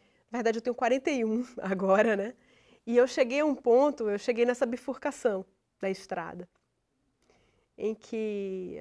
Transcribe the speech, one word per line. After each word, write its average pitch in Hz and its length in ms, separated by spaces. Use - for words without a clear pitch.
na 240 80
verdade, 226 200
eu 226 40
tenho 247 120
quarenta 262 340
e 254 160
um 220 200
<laughs> - 80
agora, 196 540
né? 202 180
E 233 120
eu 247 100
cheguei 247 340
a 302 40
um 294 100
ponto, 254 560
eu 202 80
cheguei 240 260
nessa 247 220
bifurcação 240 800
da 196 80
estrada, 175 600
em 214 160
que 196 880